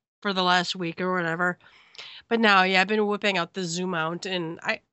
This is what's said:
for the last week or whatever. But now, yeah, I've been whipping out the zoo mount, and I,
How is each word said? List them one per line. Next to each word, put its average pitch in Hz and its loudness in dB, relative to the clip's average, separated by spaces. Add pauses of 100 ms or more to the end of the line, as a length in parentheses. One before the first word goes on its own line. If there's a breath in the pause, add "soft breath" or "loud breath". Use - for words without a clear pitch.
(220)
for 202 -4
the 185 0
last 180 2
week 170 -6
or 185 -2
whatever. 175 -2 (680 loud breath)
But 226 0
now, 202 6
yeah, 185 4
I've 185 2
been 214 2
whipping 202 0
out 170 -4
the 190 -6
zoo 175 -4
mount, 170 -4
and 175 -6
I, - -4 (120)